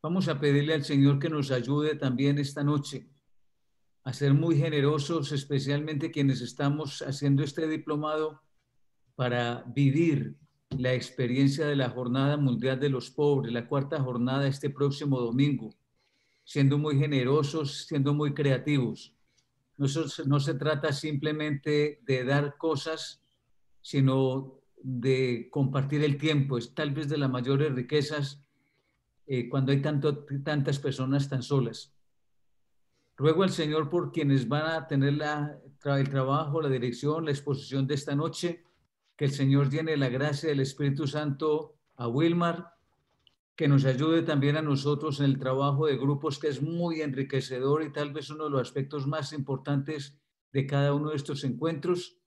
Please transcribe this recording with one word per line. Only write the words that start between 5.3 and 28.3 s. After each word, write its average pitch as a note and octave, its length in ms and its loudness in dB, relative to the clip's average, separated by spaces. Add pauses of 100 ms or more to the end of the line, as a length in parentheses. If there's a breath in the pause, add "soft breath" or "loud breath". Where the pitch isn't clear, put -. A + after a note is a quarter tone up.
especialmente C#3+ 760 -2
quienes C3+ 300 2
estamos C#3+ 640 -2
haciendo C#3 420 2
este D#3+ 240 -2
diplomado, D3+ 760 -2 (760)
para B2 520 0
vivir C3+ 680 2 (400)
la B2+ 160 0
experiencia C#3 760 2
de D3 80 0
la C3 140 2
Jornada B2+ 480 0
Mundial C3 420 2
de C#3+ 80 0
los C3 240 -2
Pobres, C#3 400 2
la A#2 160 -4
cuarta C#3 340 -2
jornada B2+ 460 0
este C#3 220 -2
próximo C#3 500 0
domingo, A#2+ 560 0 (680)
siendo C#3+ 320 4
muy D3 200 0
generosos, C#3+ 920 0
siendo C#3+ 260 0
muy D3 200 0
creativos. C3+ 800 0 (640)
No C#3 140 0
se, D3+ 360 -4
no C#3+ 140 2
se C#3+ 140 -2
trata D3 400 0
simplemente D3+ 1120 -2
de C3 200 0
dar C#3+ 340 0
cosas, D#3+ 640 -4 (600)
sino C3+ 800 0 (200)
de B2+ 720 0
compartir C#3+ 520 0
el C#3+ 140 2
tiempo. C#3+ 400 0
Es A#2 160 -6
tal D3+ 180 -2
vez D3 180 -4
de D3+ 80 -2
las C#3 120 0
mayores C3+ 460 0
riquezas, D3 680 -2 (880)